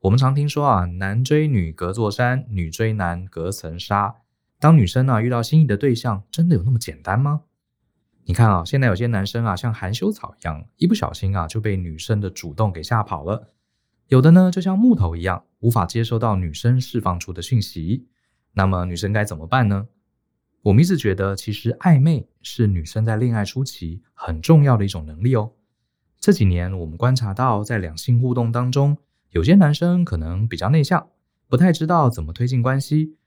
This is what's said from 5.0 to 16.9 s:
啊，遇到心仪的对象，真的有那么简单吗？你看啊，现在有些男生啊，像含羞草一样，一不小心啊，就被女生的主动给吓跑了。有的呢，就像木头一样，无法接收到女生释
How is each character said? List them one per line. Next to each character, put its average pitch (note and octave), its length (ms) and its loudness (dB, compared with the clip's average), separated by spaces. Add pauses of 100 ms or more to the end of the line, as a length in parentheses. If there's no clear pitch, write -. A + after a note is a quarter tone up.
啊， A#2 120 2
遇 A#2 80 -2
到 A#2+ 120 -2
心 D#3 200 2
仪 D3+ 40 6
的 A#2+ 120 0
对 C#3 180 0
象， G#2 340 -4
真 E3+ 200 0
的 D#3+ 60 4
有 F2 80 0
那 A2+ 60 0
么 B2 80 2
简 - 240 -8
单 G2 180 0
吗？ D3 240 -2 (840)
你 F#2 80 -2
看 A2+ 160 4
啊， F2+ 160 2
现 C#3 140 -2
在 C3 80 2
有 F#2+ 80 2
些 A#2+ 120 -2
男 G2 180 -2
生 A#2 200 -4
啊， G2 100 -2
像 A2+ 180 -4
含 G2+ 200 -6
羞 F#3+ 180 -2
草 - 260 -12
一 - 60 -20
样， D#2 320 -8
一 - 100 -2
不 F#3 80 4
小 - 200 -4
心 F#2+ 220 -4
啊， E2 120 -4
就 A2+ 140 -6
被 G#2 160 -2
女 E2+ 200 -8
生 G#2 220 -4
的 G2 100 -4
主 E2 240 -14
动 G#2 180 0
给 E2 120 -10
吓 A2+ 180 -2
跑 D2+ 220 -8
了。 G2+ 300 -8 (540)
有 C3 140 6
的 D#3 100 8
呢， F#3 200 8
就 F#3 100 -4
像 F#3+ 160 -2
木 A#3 180 6
头 E2+ 200 -2
一 E2+ 60 -8
样， F2+ 240 -4 (140)
无 A#2 120 2
法 G#2+ 140 2
接 A#2 180 -2
收 A2+ 160 -2
到 A2 160 0
女 F2 180 -4
生 B2 260 0
释 B2 200 -4